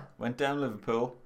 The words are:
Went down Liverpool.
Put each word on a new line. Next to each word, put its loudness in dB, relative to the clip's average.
Went -2
down 2
Liverpool. 0